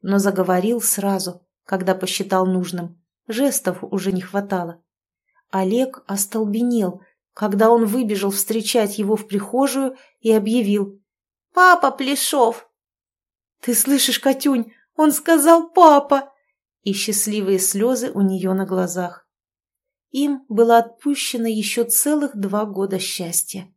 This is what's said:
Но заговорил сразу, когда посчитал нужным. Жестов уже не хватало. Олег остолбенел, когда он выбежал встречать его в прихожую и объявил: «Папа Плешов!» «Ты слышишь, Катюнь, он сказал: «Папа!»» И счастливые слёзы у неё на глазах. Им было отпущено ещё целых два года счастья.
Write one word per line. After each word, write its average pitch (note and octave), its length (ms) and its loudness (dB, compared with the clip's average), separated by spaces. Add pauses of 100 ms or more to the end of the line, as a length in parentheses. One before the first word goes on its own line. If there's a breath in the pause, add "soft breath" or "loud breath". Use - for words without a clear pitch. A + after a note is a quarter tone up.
Но G3 180 0
заговорил F#3+ 600 0
сразу, F#3+ 640 -4 (180)
когда F#3 320 -2
посчитал F#3 500 -2
нужным. F3+ 560 -6 (260)
Жестов A3+ 540 -2
уже F#3+ 300 -4
не F#3 100 -4
хватало. F#3 600 -6 (680)
Олег A3 560 -2
остолбенел, G#3+ 920 -2 (320 soft breath)
когда G#3+ 360 2
он A#3 160 6
выбежал G#3 460 -2
встречать G#3 680 -2
его G#3 180 0
в G#3 120 -8
прихожую B3+ 680 -2 (260 loud breath)
и A3 100 2
объявил: G#3 680 0 (540)
«Папа F4+ 380 6
Плешов!» C4+ 760 0 (920)
«Ты A#3+ 140 -2
слышишь, C4 440 0
Катюнь, C4+ 540 0 (220 soft breath)
он D#4 160 4
сказал: E4 580 4
«Папа!»» C#4+ 640 4 (480)
И G3 120 -4
счастливые G3+ 680 -2
слёзы A3+ 520 -2
у G3 100 -2
неё F#3+ 320 0
на F#3+ 120 -2
глазах. F3+ 600 -4 (840)
Им C#4 380 -2
было A#3 300 4
отпущено A#3 720 -2
ещё A3 360 -2
целых C#4+ 520 -2
два G3+ 300 -2
года G3 320 -4
счастья. F3+ 800 -8